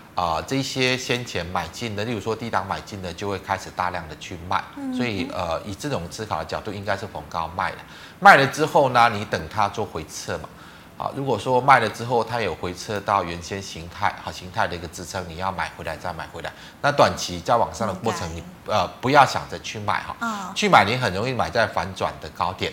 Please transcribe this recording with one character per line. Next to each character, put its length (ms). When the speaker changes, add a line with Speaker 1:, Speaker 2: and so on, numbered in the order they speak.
Speaker 1:
呃， 320
这 160
些 360
先 280
前 200
买 240
进 260
的， 80
例 80
如 80
说 160
低 140
档 180
买 140
进 200
的， 120
就 160
会 100
开 180
始 200
大 140
量 180
的 80
去 200
卖。 120
Speaker 2:
嗯。 180
Speaker 1:
所 120
以， 260
呃， 300
以 120
这 160
种 220
思 140
考 140
的 40
角 160
度， 140
应 100
该 140
是 100
逢 220
高 260
卖 160
的。 60
卖 160
了 120
之 180
后 240
呢， 240
你 100
等 240
它 220
做 160
回 200
撤 340
嘛。 100
啊， 180
如 80
果 160
说 220
卖 180
了 80
之 160
后， 180
它 200
有 120
回 200
撤 260
到 240
原 180
先 200
形 280
态， 320
好， 80
形 220
态 160
的 80
一 40
个 100
支 160
撑， 240
你 80
要 120
买 280
回 80
来 100
再 160
买 160
回 140
来。 100
那 100
短 240
期 240
再 160
往 180
上 140
的 60
过 180
程， 200
Speaker 2:
明 120
白。 0
Speaker 1:
你， 80
呃， 120
不 100
要 160
想 240
着 100
去 200
买 240
哈。 160
Speaker 2:
嗯。 340
Speaker 1:
去 140
买 160
你 140
很 160
容 120
易 60
买 180
在 160
反 300
转 240
的 120
高 200
点。 220